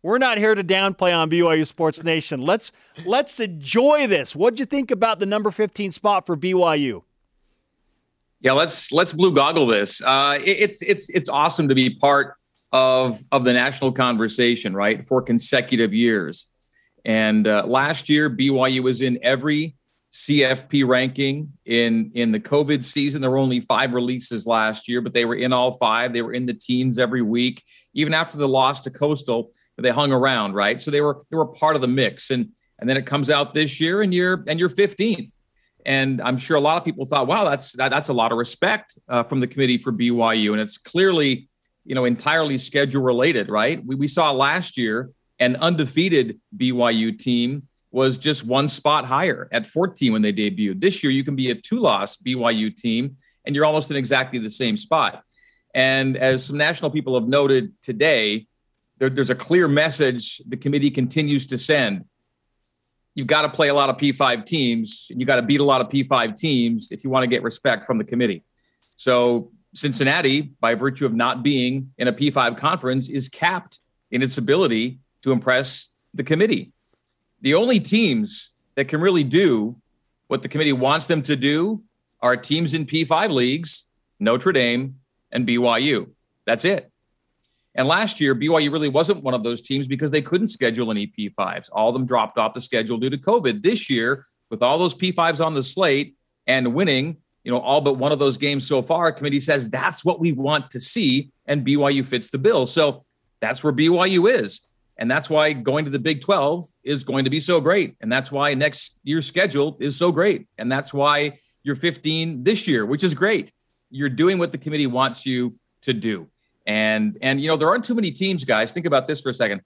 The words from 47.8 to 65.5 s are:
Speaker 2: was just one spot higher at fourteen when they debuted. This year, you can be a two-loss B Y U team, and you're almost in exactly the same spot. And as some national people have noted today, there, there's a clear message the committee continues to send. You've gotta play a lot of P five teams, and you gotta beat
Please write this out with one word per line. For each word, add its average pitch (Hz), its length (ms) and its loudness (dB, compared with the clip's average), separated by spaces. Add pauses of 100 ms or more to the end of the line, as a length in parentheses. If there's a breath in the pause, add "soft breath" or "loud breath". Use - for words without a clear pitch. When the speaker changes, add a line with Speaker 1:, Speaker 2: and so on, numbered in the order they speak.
Speaker 2:
was 131 280 0
just 147 280 -4
one 135 240 0
spot 147 360 0
higher 139 460 -2
at 110 140 -2
fourteen 156 480 0
when 110 80 2
they 107 100 2
debuted. 98 480 -2
This 185 240 0
year, 139 80 0
you 135 120 0
can 139 120 -4
be 131 140 -2
a 117 60 0
two-loss 117 600 -2
B 127 180 -6
Y 117 160 0
U 110 180 -2
team, 120 460 -4 (300 soft breath)
and 143 100 -4
you're 147 100 2
almost 151 240 0
in 147 80 -4
exactly 131 400 -2
the 107 140 -6
same 113 260 -2
spot. 135 460 -2 (500 soft breath)
And 131 440 0
as 131 280 0
some 143 120 -6
national 151 340 -2
people 135 240 -2
have 113 120 0
noted 135 440 2 (100)
today, 110 640 0 (520)
there, 131 120 0
there's 131 200 -2
a 127 60 0
clear 170 320 2
message 143 800 0
the 123 100 -10
committee 143 340 0
continues 143 560 -2
to 127 100 -6
send. 117 480 0 (1120)
You've 135 120 -6
gotta 151 220 2
play 147 200 2
a 139 40 2
lot 139 160 4
of 127 80 -2
P 139 140 2
five 123 340 0
teams, 117 640 -2
and 123 100 -10
you 127 60 -2
gotta 127 160 2
beat 139 180 2